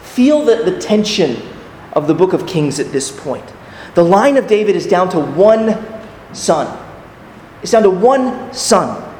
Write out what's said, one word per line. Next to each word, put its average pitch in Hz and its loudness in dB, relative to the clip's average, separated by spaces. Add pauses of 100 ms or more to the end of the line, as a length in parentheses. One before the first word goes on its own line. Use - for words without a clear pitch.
Feel 294 2
the, 226 2
the - -6
tension 185 0 (500)
of 147 -2
the 156 2
book 185 2
of 160 -2
Kings 147 -2
at - -4
this 135 -4
point. - -10 (500)
The 170 4
line 220 4
of 220 0
David 208 2
is - -4
down 180 2
to 165 0
one 202 2 (560)
son. - -4 (760)
It's 175 -4
down 220 4
to 196 6
one 247 0
son. 151 -2 (180)